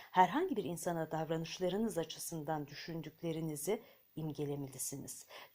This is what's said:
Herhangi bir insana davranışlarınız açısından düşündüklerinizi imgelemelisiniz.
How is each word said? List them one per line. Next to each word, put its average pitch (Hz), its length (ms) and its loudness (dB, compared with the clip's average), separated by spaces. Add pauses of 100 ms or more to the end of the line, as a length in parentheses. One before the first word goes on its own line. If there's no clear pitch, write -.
(120)
Herhangi 247 440 6
bir 202 80 2
insana 165 480 0
davranışlarınız 165 840 0
açısından 156 680 -2
düşündüklerinizi 160 1160 -4 (340)
imgelemelisiniz. 143 1080 -4 (280)